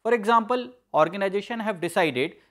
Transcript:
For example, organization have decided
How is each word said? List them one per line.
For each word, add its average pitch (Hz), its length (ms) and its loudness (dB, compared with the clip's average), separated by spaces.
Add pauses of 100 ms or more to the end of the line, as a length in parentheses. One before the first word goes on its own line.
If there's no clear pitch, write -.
For 233 120 2
example, 226 560 0 (240)
organization 196 680 0
have 208 200 -4
decided 160 560 0 (140)